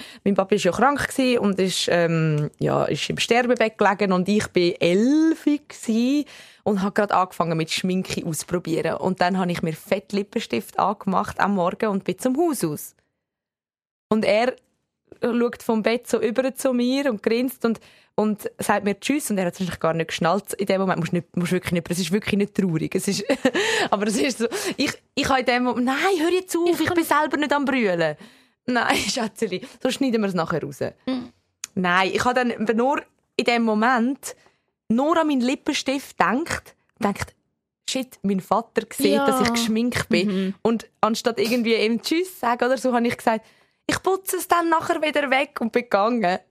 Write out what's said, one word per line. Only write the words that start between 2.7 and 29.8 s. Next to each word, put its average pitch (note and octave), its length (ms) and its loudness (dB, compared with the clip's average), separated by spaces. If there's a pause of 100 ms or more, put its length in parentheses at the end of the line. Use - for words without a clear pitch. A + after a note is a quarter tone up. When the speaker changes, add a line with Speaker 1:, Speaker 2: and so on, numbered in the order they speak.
Speaker 1:
ist - 260 -2
im D#3 80 -4
Sterbebett A#3 600 2
gelegen G3+ 340 2
und F3+ 160 0
ich G#3 200 2
bin F3 320 2
elf C#4 640 2
gewesen C#4 800 0 (400)
und G3 180 0
habe G3 100 -2
gerade G#3 220 2
angefangen F3 420 0
mit D#3+ 140 -2
Schminke F#3 560 -2
ausprobieren. D#3+ 680 -4
Und - 240 -2
dann F3+ 180 2
habe F3+ 140 0
ich - 100 -4
mir D#3+ 120 -2
fett - 380 -4
Lippenstift G#3 680 -4
angemacht F#3+ 640 0
am G3 140 2
Morgen F#3+ 340 0
und G3 160 -2
bin F#3 140 -4
zum C4 180 -2
Haus D#4+ 280 0
aus. D3+ 300 -8 (1160)
Und G#3+ 140 2
er A#3 300 2 (680)
schaut A#3+ 400 -2
vom A3 200 0
Bett A3+ 260 -2
so A#3 120 0
über B3+ 340 0
zu C4 180 0
mir B3+ 380 0
und G#3 120 -6
grinst A#3+ 420 -2
und, A3+ 160 -2 (340)
und G#3+ 440 -2
sagt G3+ 260 0
mir G3+ 140 0
Tschüss. C#4+ 320 -2
Und G#3 80 0
er F#3 80 0
hat F3 80 -2
es - 60 -16
wahrscheinlich F3+ 200 -4
gar D#3+ 140 0
nicht E3 140 -2
geschnallt F3+ 460 -2
in G3 120 -4
dem F#3+ 140 0
Moment. F#3+ 200 0
Musst D#3+ 120 -4
nicht, - 240 -4
musst F3 160 0
wirklich F3+ 200 -2
nicht, F3 180 -4
es F3 80 -2
ist E3+ 140 -4
wirklich G#3 260 -2
nicht G3+ 160 -4
traurig. D#3+ 400 -2
Es F#3 140 -2
ist, G3+ 160 -4 (340)
<laughs> A4 320 0
aber G#3 160 0
es G#3+ 100 0
ist C#4+ 220 0
so, A3+ 80 0 (300)
ich, - 160 -2 (220)
ich - 140 -2
habe C4 120 2
in B3+ 60 -4
dem B3 180 2
Moment, B3 220 0
nein, C4 100 0 (240)
hör E4+ 100 2
jetzt F#4 260 0
auf, E4+ 120 0
Speaker 2:
Ich E4 120 2
Speaker 1:
ich D#4+ 60 2
Speaker 2:
kann - 100 0
Speaker 1:
bin E4 80 2
selber D4+ 320 2
nicht D4 160 -2
am C#4+ 120 0
Brüllen. F#3 520 0 (500)
Nein, A#3+ 300 0
<laughs> - 140 -4
Schätzeli, G#3+ 560 -6 (160)